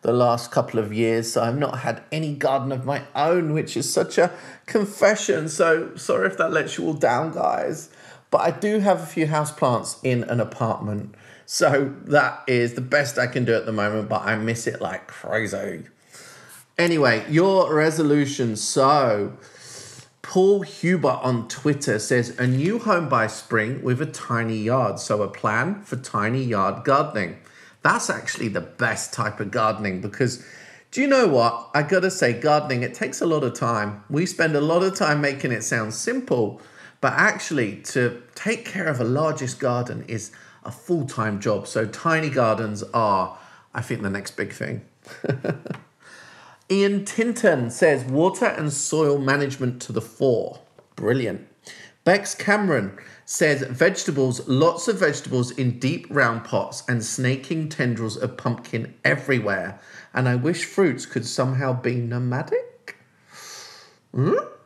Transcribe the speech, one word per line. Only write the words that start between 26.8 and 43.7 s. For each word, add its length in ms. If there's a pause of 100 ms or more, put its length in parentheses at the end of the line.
gardening." 520 (460)
That's 260
actually 380
the 140
best 500
type 280
of 120
gardening 500
because, 440 (460)
do 100
you 60
know 200
what? 460
I 80
gotta 300
say, 200
gardening, 520
it 100
takes 280
a 40
lot 180
of 120
time. 520
We 200
spend 280
a 60
lot 220
of 120
time 240
making 320
it 120
sound 320
simple, 640 (400)
but 120
actually 640
to 440 (140)
take 300
care 200
of 160
a 20
largest 560
garden 480
is 220 (340)
a 80
full-time 680
job. 280
So 200
tiny 420
gardens 540 (100)
are, 420 (380)